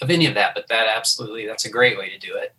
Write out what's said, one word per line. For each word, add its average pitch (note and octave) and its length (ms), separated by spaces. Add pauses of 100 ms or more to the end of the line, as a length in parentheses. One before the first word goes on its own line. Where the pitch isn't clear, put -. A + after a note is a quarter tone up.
of C3 80
any E3+ 160
of C#3 80
that, G2 220
but - 140
that A2+ 180
absolutely, A2+ 580
that's G#2+ 200
a A2+ 40
great A2+ 300
way F#2+ 100
to F#2+ 80
do F2+ 180
it. - 240